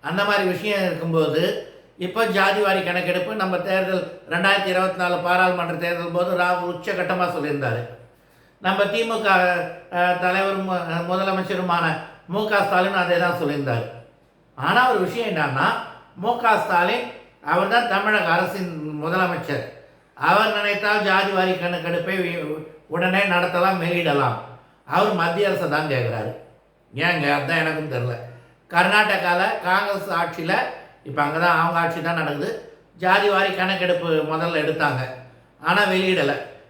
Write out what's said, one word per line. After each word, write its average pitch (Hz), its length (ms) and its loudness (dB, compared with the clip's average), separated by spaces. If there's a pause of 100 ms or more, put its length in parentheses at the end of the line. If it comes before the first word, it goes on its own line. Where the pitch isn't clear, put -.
அந்த 180 200 0
மாதிரி 202 240 2
விஷயம் 196 360 -2
இருக்கும்போது, 160 580 0 (560)
இப்போ 185 280 -2
ஜாதி 196 340 2
வாரி 190 220 2
கணக்கெடுப்பு 180 520 -2
நம்ம 185 240 -2
தேர்தல் 185 640 -2 (100)
ரெண்டாயிரத்தி 196 360 2
இருபத்தி 185 300 0
நாலு 180 200 0
பாராளுமன்ற 175 580 2
தேர்தல் 170 380 -4
போது 175 260 0
ராகுல் 175 340 0
உச்சகட்டமா 180 560 -2
சொல்லியிருந்தாரு. 139 540 -2 (800)
நம்ம 196 220 2
தி 220 200 0
மு 226 160 -2
க, 214 80 0 (640)
அஹ், 180 300 2
தலைவரும், 190 480 0
அஹ், 170 400 -4
முதலமைச்சருமான 180 760 0 (420)
மு 208 220 -2
க 202 160 2
ஸ்டாலின் 196 300 2
அதே 175 240 2
தான் 175 200 0
சொல்லியிருந்தாரு. 139 460 -2 (720)
ஆனா 214 360 4
ஒரு 226 80 2
விஷயம் 214 300 -2
என்னன்னா, 151 380 0 (500)
மு 226 200 -2
க 226 220 2
ஸ்டாலின் 196 480 0 (380)
அவர் 180 240 2
தான் 233 200 2
தமிழக 202 380 2
அரசின் 180 440 0 (340)
முதலமைச்சர். 170 600 -2 (500)
அவர் 202 400 4
நினைத்தால் 208 500 0
ஜாதி 196 280 2
வாரி 185 200 2
கணக்கெடுப்பை 175 640 -2 (720)
உடனே 185 360 0
நடத்தலாம், 180 560 2
வெளியிடலாம். 156 560 0 (500)
அவர் 190 260 2
மத்திய 175 360 0
அரசை 180 200 0
தான் 156 200 0
கேட்குறாரு. 117 420 -2 (640)
ஏங்க, 160 400 0
அதான் 143 280 0
எனக்கும் 156 320 -4
தெரியல. 120 220 -2 (560)
கர்நாடகால 190 920 2
காங்கிரஸ் 196 480 0
ஆட்சியில, 170 420 -2 (520)
இப்ப 139 180 -2
அங்கதான் 160 360 2
அவங்க 165 200 2
ஆட்சி 170 240 -2
தான் 170 120 -2
நடக்குது, 147 340 -2 (480)
ஜாதி 196 320 4
வாரி 196 260 2
கணக்கெடுப்பு 180 520 0
முதல்ல 156 560 0
எடுத்தாங்க, 147 380 0 (600)
ஆனா 185 240 2
வெளியிடல. 185 480 2 (380)